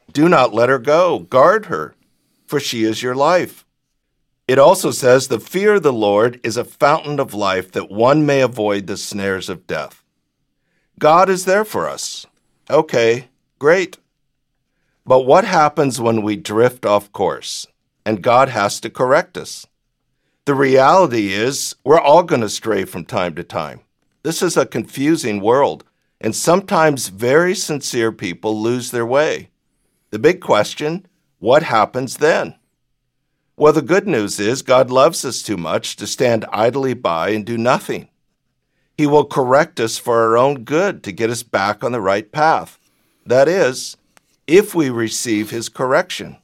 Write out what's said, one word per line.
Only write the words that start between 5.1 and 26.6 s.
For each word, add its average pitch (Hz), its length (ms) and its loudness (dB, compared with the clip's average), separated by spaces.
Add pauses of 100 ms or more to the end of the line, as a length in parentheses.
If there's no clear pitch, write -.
"The 113 120 -4
fear 208 360 0
of 196 80 0
the 143 100 2
Lord 110 500 2
is 117 140 -6
a 120 60 -4
fountain 147 560 0
of 117 140 -6
life, 95 400 -2
that 92 180 -6
one 131 340 4
may 143 160 2
avoid 104 460 -2
the 98 100 -8
snares 98 520 -6
of 90 180 -12
death." - 340 -10 (960)
God 165 320 6
is 180 160 -2
there 196 200 2
for 90 220 -4
us. - 380 -10 (440)
Okay, 127 580 0 (320)
great. 170 380 0 (1080)
But 131 160 4
what 143 220 2
happens 151 580 0
when 113 220 0
we 104 140 -2
drift 113 480 -2
off 101 260 0
course - 560 -6 (380)
and 107 180 -4
God 127 260 4
has 104 300 -4
to 117 100 -12
correct 139 480 0
us? - 300 -16 (800)
The 143 100 0
reality 131 800 4
is 127 500 -4
we're 151 160 4
all 151 240 6
gonna 135 260 -2
stray 98 360 -4
from 87 200 -12
time 90 300 -4
to 85 80 -10
time. 76 380 -10 (420)
This 165 180 -6
is 170 160 -2
a 143 80 2
confusing 127 760 -4
world, 113 420 0 (360)
and 113 160 -6
sometimes 160 720 0